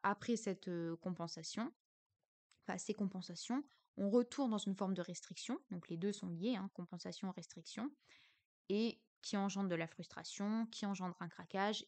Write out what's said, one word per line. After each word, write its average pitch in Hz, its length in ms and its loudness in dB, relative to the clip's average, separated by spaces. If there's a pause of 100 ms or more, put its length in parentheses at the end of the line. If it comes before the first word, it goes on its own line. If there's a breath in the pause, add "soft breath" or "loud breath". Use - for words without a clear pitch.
après 208 340 4
cette, 190 320 -2
euh, 170 280 0
compensation, 170 760 -4 (960)
enfin, 180 120 0
ces 208 160 0
compensations, 190 680 -2 (360 soft breath)
on 202 100 4
retourne 240 420 6
dans 214 80 4
une 196 160 0
forme 190 200 2
de 180 80 0
restriction, 180 560 -6 (120)
donc 180 180 -6
les 170 100 -2
deux 196 140 2
sont 196 160 -6
liés, 180 280 0
hein, 190 160 -2
compensation, 180 580 -6
restriction, 185 600 -6 (800 soft breath)
et 220 320 4 (180)
qui - 160 -2
engendre 196 320 2
de 180 60 2
la 165 120 2
frustration, 202 800 -2
qui 226 200 -4
engendre 185 340 0
un 175 80 -6
craquage, 196 600 0